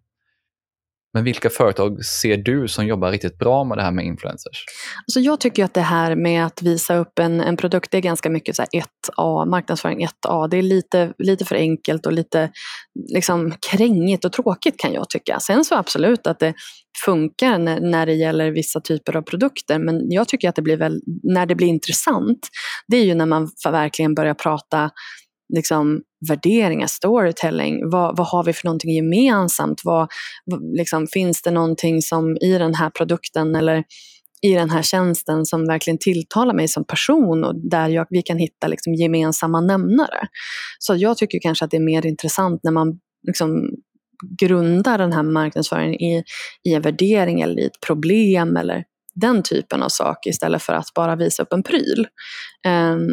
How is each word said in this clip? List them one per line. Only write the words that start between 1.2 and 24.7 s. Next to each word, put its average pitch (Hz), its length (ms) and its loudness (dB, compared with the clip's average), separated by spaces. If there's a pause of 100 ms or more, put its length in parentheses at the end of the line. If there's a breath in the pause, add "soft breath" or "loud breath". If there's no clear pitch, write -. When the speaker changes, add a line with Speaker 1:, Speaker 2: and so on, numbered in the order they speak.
Speaker 1:
vilka 120 260 0
företag 104 540 0
ser - 320 0
du 120 320 0
som 107 180 -2
jobbar 95 240 0
riktigt 98 280 -4
bra 131 260 2
med 113 140 -4
det 104 40 0
här 92 80 0
med 90 140 -2
influencers? - 600 -10 (420 loud breath)
Speaker 2:
Alltså - 140 0
jag 294 200 2
tycker 240 240 2
att 180 100 -2
det 185 60 2
här 165 360 2
med 170 300 2
att - 160 -8
visa 175 340 2
upp 170 220 -2
en, 170 220 2
en 165 160 0
produkt, 175 340 -2
det 196 80 0
är 185 40 -2
ganska 170 280 -2
mycket - 260 -4
så - 60 -2
här - 180 -4
ett - 360 -12
A, 160 280 0
marknadsföring 170 580 -2
ett - 260 -6
A. 160 180 0
Det 170 100 0
är 185 60 2
lite, 185 560 2
lite 190 260 0
för - 120 -2
enkelt 160 500 0
och 160 60 0
lite 165 380 0 (640 loud breath)
liksom 175 400 0 (160)
krängigt 190 540 2
och 180 80 -2
tråkigt, 247 480 -2
kan 123 120 -4
jag - 180 -6
tycka. - 300 -4
Sen 247 240 2
så 339 100 0
absolut 214 520 0
att 160 120 -2
det 160 160 0 (500 loud breath)
funkar 185 540 2
när, 165 220 0
när 165 260 2
det 160 80 2
gäller 160 360 2
vissa 156 300 -4
typer 160 360 -4
av 160 60 -2
produkter, 180 560 -2
men 160 320 -2
jag 196 180 0
tycker 190 200 -2
att 175 80 -4
det 156 60 -2
blir 156 140 2
väl, 156 240 -2 (220)
när 185 240 2
det 175 80 2
blir 175 140 2
intressant, 208 800 0 (400 loud breath)
det 233 80 4
är 240 80 6
ju 180 100 4
när 165 120 2
man 160 180 2
f-, 156 280 -4
verkligen 156 420 0
börjar 156 200 0
prata 151 560 -2 (640 loud breath)